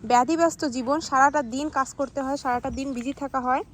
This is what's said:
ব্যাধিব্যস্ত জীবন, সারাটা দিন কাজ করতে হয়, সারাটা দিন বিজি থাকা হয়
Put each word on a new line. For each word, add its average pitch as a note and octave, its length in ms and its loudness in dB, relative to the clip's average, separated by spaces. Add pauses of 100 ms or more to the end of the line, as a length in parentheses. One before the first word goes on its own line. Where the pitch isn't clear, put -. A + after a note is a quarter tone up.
(120)
ব্যাধিব্যস্ত D#4 500 4 (140)
জীবন, C4 220 -2 (120)
সারাটা C#4 320 4 (140)
দিন D4 120 -4 (100)
কাজ C4+ 120 -2 (100)
করতে C#4 260 -4
হয়, C#4 180 -2
সারাটা B3 340 -2
দিন C4+ 180 -4
বিজি A#3+ 260 -6
থাকা C4+ 260 -4
হয় C4+ 160 0 (100)